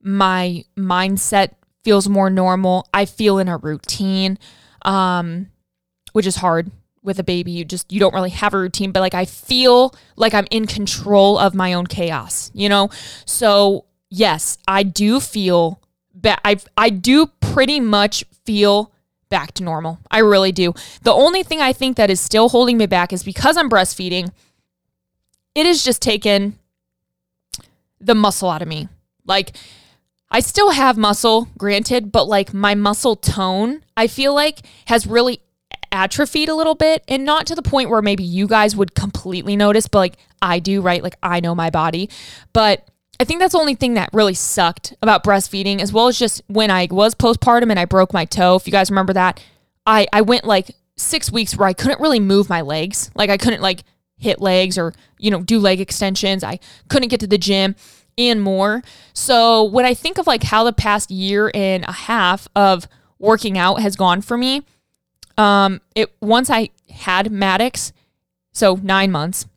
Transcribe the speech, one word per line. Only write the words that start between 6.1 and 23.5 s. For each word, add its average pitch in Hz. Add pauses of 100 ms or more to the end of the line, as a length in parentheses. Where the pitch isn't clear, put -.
which 208
is 190
hard 170 (300)
with 190
a 185
baby. 175
You 170
just, 180
you 196
don't 190
really 185
have 202
a 196
routine, 190
but, 190
like, 185
I 185
feel 254 (220)
like 226
I'm 202
in 220
control 202
of 196
my 185
own 175
chaos, 165
you 202
know? 202 (360)
So 202 (240)
yes, 180 (100)
I 196
do 208
feel 180 (320)
ba-, 190
I, 208 (200)
I 220
do 247 (140)
pretty 277
much 208 (220)
feel 208 (340)
back 151
to -
normal. 165 (120)
I 220
really 196
do. 175 (280)
The 233
only 339
thing 320
I 262
think 262
that 208
is 185
still 220
holding 247
me 220
back 175
is 185
because 285